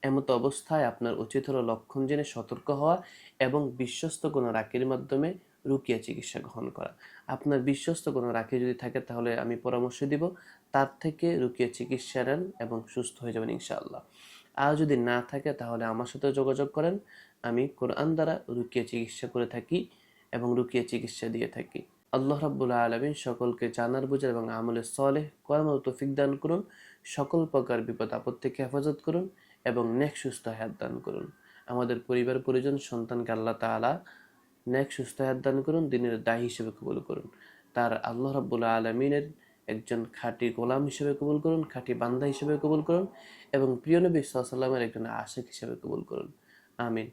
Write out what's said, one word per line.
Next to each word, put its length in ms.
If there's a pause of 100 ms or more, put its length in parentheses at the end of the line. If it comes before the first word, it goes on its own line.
এমত 260 (120)
অবস্থায় 460
আপনার 280 (100)
উচিত 240
হলো 120 (100)
লক্ষণ 360
জেনে 280
সতর্ক 340 (120)
হওয়া 160 (500)
এবং 140 (200)
বিশ্বস্ত 420 (120)
কোনো 140 (100)
রাকির 280
মাধ্যমে 420 (380)
রুকিয়া 320
চিকিৎসা 420
গ্রহণ 300
করা। 220 (420)
আপনার 340
বিশ্বস্ত 360 (120)
কোনো 160
রাকি 300
যদি 200
থাকে 160 (100)
তাহলে 220 (120)
আমি 120 (100)
পরামর্শ 340 (140)
দিব, 100 (500)
তার 180 (100)
থেকে 260 (160)
রুকিয়া 340
চিকিৎসা 480
নেন 160 (240)
এবং 140 (100)
সুস্থ 340
হয়ে 140
যাবেন 220
ইনশাআল্লাহ। 440 (600)
আর 160
যদি 160 (120)
না 80 (140)
থাকে 200 (100)
তাহলে 320
আমার 200
সাথে 200
যোগাযোগ 440
করেন, 180 (540)
আমি 140 (160)
কোরআন 380
দ্বারা 180 (220)
রুকিয়া 340
চিকিৎসা 440
করে 200
থাকি 240 (540)
এবং 160 (100)
রুকিয়া 320
চিকিৎসা 440
দিয়ে 220
থাকি। 240 (320)
আল্লাহ 340
রাব্বুল 260 (120)
আলামিন 300 (120)
সকলকে 380 (120)
জানার 340
বুঝার 240
এবং 100 (140)
আমলে 240 (140)
সলেহ 300 (200)
করার 200
মতো 200
তৌফিক 320
দান 120 (120)
করুন, 180 (560)
সকল 240 (120)
প্রকার 260 (100)
বিপদ 300
আপদ 240
থেকে 220
হেফাজত 420
করুন 200 (400)
এবং 180 (140)
নেক 240
সুস্থ 260
হায়াত 300
দান 160 (100)
করুন। 220 (460)
আমাদের 240 (120)
পরিবার 280 (100)
পরিজন 300 (120)
সন্তানকে 480
আল্লাহ 280
তাআলা 280 (720)
নেক 260
সুস্থ 280
হায়াত 260
দান 100 (100)
করুন, 160 (100)
দিনের 220 (120)
দায়ী 220
হিসেবে 300
কবুল 200 (100)
করুন, 180 (480)
তার 180 (180)
আল্লাহ 220
রাব্বুল 320 (120)
আলামিনের 500 (420)
একজন 320 (160)
খাঁটি 300 (120)
গোলাম 320
হিসেবে 300
কবুল 240
করুন, 160 (120)
খাঁটি 220
বান্দা 320
হিসেবে 360
কবুল 200
করুন 240 (460)
এবং 160 (140)
প্রিয় 180
নবী 180
সাল্লাল্লাহু 200
আলাইহি 120
ওয়াসাল্লামের 360
একজন 180 (180)
আশিক 300
হিসেবে 300
কবুল 280
করুন। 180 (500)
আমিন। 340